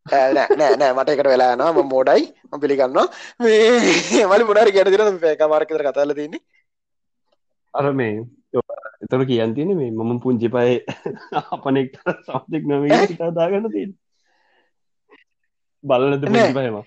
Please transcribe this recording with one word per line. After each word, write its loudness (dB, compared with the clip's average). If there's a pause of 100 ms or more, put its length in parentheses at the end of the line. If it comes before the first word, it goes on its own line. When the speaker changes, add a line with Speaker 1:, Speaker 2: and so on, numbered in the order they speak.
Speaker 1:
ඈ, 0
නෑ, 0
නෑ, 2
නෑ, 2
මට -2
ඒකට 0
වෙලා 4
යනවා. 0
මම 2
මෝඩයි. 2 (200)
මම -14
පිළිගන්නවා. 0 (300)
මේ 2
<laughs> 0
මලි 4
මොනාරි 4
කියන 4
දේ 4
නම් 0
පැය 2
කමාරක් 0
විතර -4
කතා -2
කරලා 0
තියෙන්නේ. -10 (1300)
Speaker 2:
අර -4
මේ, -4 (840)
එතකොට -4
කියන්න -2
තියෙන්නේ -4
මේ -4
මම -4
පුංචි -2
පයේ 0 (400)
<laughs> -8
අපනෙක් -4 (260)
සමතෙක් -8
නොවේ -2
කියලා 2
හිතා -6
දාගන්න -2
තියෙන්නේ. -8 (1900)
බලන්නද 2
පුංචි 0
Speaker 1:
නෑ. 4
Speaker 2:
පයම? -4